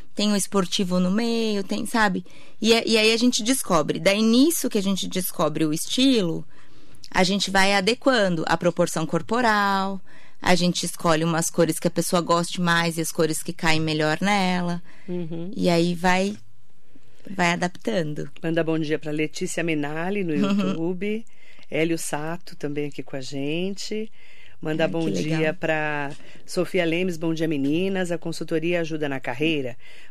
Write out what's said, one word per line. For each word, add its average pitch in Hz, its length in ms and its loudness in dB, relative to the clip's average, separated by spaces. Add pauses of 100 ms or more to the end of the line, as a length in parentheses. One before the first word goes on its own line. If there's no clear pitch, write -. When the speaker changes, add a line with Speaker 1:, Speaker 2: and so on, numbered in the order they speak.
(140)
Speaker 1:
tem 208 180 2
o 208 40 4
esportivo 185 640 0
no 180 100 2
meio, 220 540 0
tem, 214 220 -4
sabe? 202 380 2 (360)
E 226 140 6
é, 226 120 2
e 220 120 4
aí 220 140 6
a 233 40 2
gente 240 260 2
descobre. 175 560 2
Daí, 196 240 4
nisso 254 460 4
que 220 100 0
a 190 40 0
gente 190 260 0
descobre 160 560 0
o 151 80 2
estilo, 185 720 2 (640)
a 185 140 4
gente 190 260 0
vai 196 220 4
adequando 196 720 2
a 165 120 2
proporção 170 480 0
corporal, 196 920 0 (440)
a 185 120 4
gente 175 300 2
escolhe 165 400 2
umas 165 240 0
cores 160 300 2
que 175 100 2
a - 20 -6
pessoa 175 300 0
goste 170 400 0
mais 170 380 2
e - 20 2
as 160 100 -2
cores 160 320 0
que 170 120 -4
caem 160 260 4
melhor 156 400 0
nela. 180 640 0 (260)
Speaker 2:
Uhum. 170 480 -4
Speaker 1:
E 180 140 2
aí 170 240 4
vai, 185 420 2 (920)
vai 175 220 2
adaptando. 170 800 -2 (120)
Speaker 2:
Manda 165 200 2
bom 160 160 0
dia 151 200 0
pra 151 140 -6
Letícia 156 500 -2
Menali 165 600 -2
no 156 100 0
Speaker 1:
Uhum. 170 60 2 (280)
Speaker 2:
YouTube. 190 560 -2 (460)
Hélio 165 280 0
Sato 160 560 -6
também 147 340 -4
aqui 139 140 -8
com - 140 -8
a 131 40 -6
gente. 170 920 -4 (500)
Manda 160 240 0
Speaker 1:
Ai, 151 60 2
Speaker 2:
bom 165 160 -2
Speaker 1:
que 156 60 0 (100)
Speaker 2:
dia 160 160 0
Speaker 1:
legal. 160 160 2
Speaker 2:
pra 151 560 -2 (340)
Sofia 180 400 0
Lemes, 170 320 0
bom 165 160 0
dia, 160 160 0
meninas. 170 640 0
A 165 60 -2
consultoria 165 640 -2
ajuda 151 280 -2
na 135 120 -4
carreira, 135 560 -2 (340)